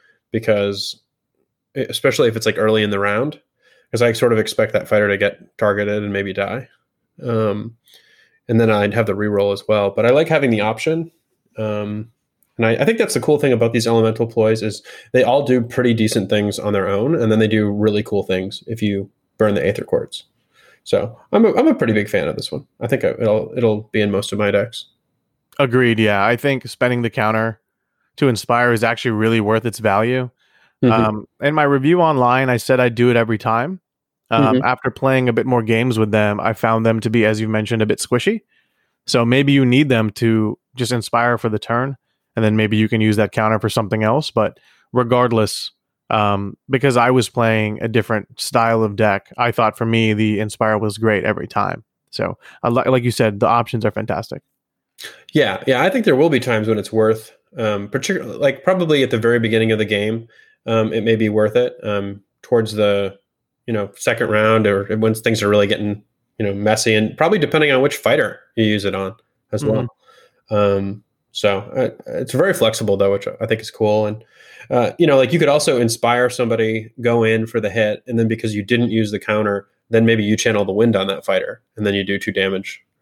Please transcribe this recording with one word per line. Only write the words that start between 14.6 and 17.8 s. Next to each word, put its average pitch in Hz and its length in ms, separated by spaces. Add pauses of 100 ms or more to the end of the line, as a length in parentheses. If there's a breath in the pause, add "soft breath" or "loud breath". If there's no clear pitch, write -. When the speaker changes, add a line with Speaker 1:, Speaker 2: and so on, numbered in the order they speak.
Speaker 1:
is 104 200 (300 loud breath)
they 127 100
all 120 220
do 127 160
pretty 117 340
decent 107 340
things 104 300
on 104 140
their 98 160
own, 110 260
and 113 180
then 110 60
they 110 100
do 107 220
really 104 320